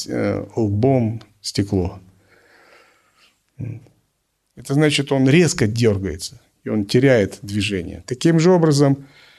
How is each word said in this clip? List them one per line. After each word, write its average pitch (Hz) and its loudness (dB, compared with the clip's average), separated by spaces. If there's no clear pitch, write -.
э, 107 -4
лбом 113 0
стекло. 95 -4
Это - -16
значит, 147 0
он 131 2
резко 147 2
дергается, 104 -2
и 123 -8
он 107 -2
теряет 120 2
движение. 98 -6
Таким 165 0
же 165 4
образом, 147 2